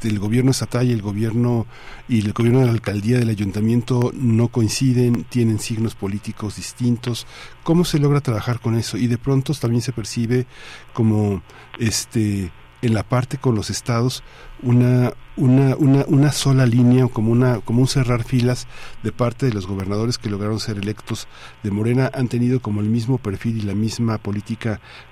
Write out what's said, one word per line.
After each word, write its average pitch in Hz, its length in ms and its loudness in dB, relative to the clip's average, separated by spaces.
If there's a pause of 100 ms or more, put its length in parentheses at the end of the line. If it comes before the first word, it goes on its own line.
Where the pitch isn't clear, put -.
el 107 160 -2
gobierno 120 320 2
estatal 123 360 0
y 123 60 2
el 110 100 -2
gobierno, 113 640 0 (420)
y 110 160 2
el 104 80 -2
gobierno 120 280 4
de 127 60 4
la 117 60 2
alcaldía, 110 460 0
del 117 100 2
ayuntamiento, 113 840 0
no 117 340 2
coinciden, 120 760 2
tienen 113 340 0
signos 110 360 -4
políticos 101 600 -8
distintos. 120 680 -4 (360)
¿Cómo 170 220 4
se 160 140 0
logra 143 220 4
trabajar 117 400 -2
con 113 160 0
eso? 113 200 -2
Y 117 120 0
de 117 100 0
pronto 135 340 0
también 117 300 0
se 123 100 -4
percibe 120 540 -2 (480)
como, 104 480 2 (360)
este, 104 720 -2 (320)
en 117 100 2
la 107 100 0
parte 123 360 -2
con 127 160 2
los 101 160 -2
estados, 120 520 -2 (400)
una, 123 520 4 (240)
una, 131 380 4
una, 139 300 4
una 139 260 4
sola 131 340 2
línea, 123 420 6
como 110 240 0
una, 123 280 2
como 117 200 0
un 135 60 4
cerrar 120 380 0
filas 123 440 0 (340)
de 107 80 -2
parte 123 360 -2
de 113 80 0
los 95 120 -4
gobernadores 101 520 -2
que 113 100 -6
lograron 101 320 -4
ser 107 160 -6
electos 104 500 -8 (360)
de 104 80 -4
Morena, 120 420 0
han 123 160 -2
tenido 123 320 0
como 104 220 -4
el 107 80 0
mismo 117 260 0
perfil 113 400 -4
y 107 60 -6
la 98 100 -4
misma 110 460 -2
política 104 640 -6 (300)